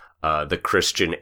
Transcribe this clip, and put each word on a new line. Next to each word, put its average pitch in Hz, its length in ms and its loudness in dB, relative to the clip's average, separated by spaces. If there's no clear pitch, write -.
uh, 76 220 0
the 87 140 -4
Christian - 640 0